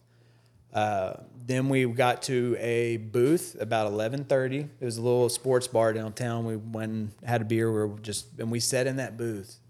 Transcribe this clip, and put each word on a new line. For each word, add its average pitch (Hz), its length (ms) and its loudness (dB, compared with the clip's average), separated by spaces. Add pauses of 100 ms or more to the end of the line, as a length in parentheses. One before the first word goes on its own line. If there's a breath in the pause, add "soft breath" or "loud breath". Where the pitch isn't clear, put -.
(720 soft breath)
Uh, 104 400 0 (320)
then 131 240 0
we 135 160 4
got 123 380 2
to 123 360 0
a 117 380 0
booth 123 600 2
about 113 280 0
eleven 110 380 -2
thirty. 135 420 0 (120)
It 135 60 -6
was 117 120 -4
a 113 40 -6
little 120 280 4
sports 123 380 2
bar 113 260 4
downtown. 117 520 -4
We 113 100 -4
went 110 360 -6
and 110 200 -4 (120)
had 117 180 0
a 107 40 -4
beer. 113 260 2
We 107 160 2
were 104 120 -10
just, 107 260 -8 (140)
and 113 120 -4
we 117 80 -2
sat 127 280 0
in 131 80 -2
that 117 220 -6
booth 113 420 -6 (100)